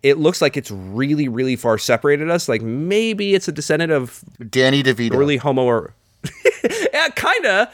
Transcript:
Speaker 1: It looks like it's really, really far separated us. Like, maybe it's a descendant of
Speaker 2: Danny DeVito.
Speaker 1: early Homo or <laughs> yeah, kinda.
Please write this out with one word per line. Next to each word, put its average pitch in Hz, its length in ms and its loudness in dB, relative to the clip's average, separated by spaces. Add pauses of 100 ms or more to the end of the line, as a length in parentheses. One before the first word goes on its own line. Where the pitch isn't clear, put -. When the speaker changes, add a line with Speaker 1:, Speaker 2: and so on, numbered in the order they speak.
Speaker 1:
It 139 160 4
looks 160 240 2
like 147 160 0
it's 123 140 -10
really, 123 560 -2
really 127 280 -2
far 113 220 0
separated 147 540 0
us. 170 180 -2
Like, 113 140 -2
maybe 196 720 0
it's 190 120 0
a 170 40 -4
descendant 156 400 -2
of 131 320 -2 (260)
Speaker 2:
Danny 131 320 2
DeVito. 120 320 2
Speaker 1:
early 143 240 2
Homo 131 280 0
or 117 280 0 (300)
<laughs> - 400 -2 (300)
yeah, 311 160 0
kinda. 247 640 0